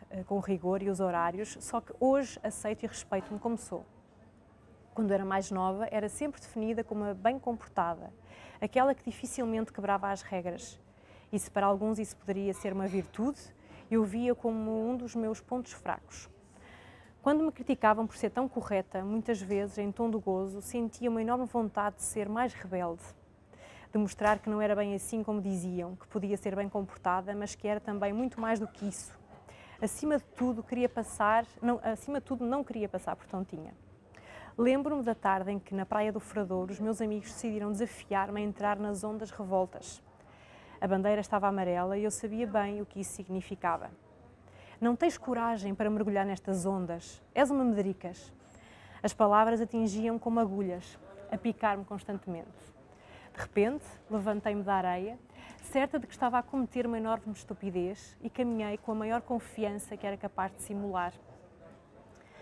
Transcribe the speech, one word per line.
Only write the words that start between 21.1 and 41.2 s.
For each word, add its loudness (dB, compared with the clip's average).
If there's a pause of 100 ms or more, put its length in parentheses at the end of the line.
enorme 2
vontade 0
de -10
ser -2
mais 0
rebelde, -4 (880)
de 0
mostrar 4
que -6
não 0
era 4
bem 2
assim -4
como -2
diziam, -2
que -18
podia -2
ser -4
bem -2
comportada, -2
mas -4
que -6
era 0
também -2
muito -2
mais 2
do -2
que -8
isso. -10 (640)
Acima 2
de -6
tudo, -2
queria 2
passar, 4 (160)
não, 2
acima -2
de -6
tudo, -2
não 0
queria -4
passar -4
por -12
tontinha. -6 (840)
Lembro-me 4
da 2
tarde 2
em -2
que, -6
na 0
Praia 2
do -4
Furador, -2
os -8
meus 0
amigos -4
decidiram -4
desafiar-me -2
a 0
entrar 0
nas -2
ondas -6
revoltas. -2 (800)
A 2
bandeira 4